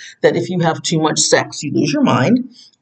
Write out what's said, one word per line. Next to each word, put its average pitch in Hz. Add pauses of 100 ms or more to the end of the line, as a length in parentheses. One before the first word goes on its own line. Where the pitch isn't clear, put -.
(220)
that 156
if 170
you 185
have 165
too 160
much 151
sex, -
you 147
lose -
your 285
mind 170 (260)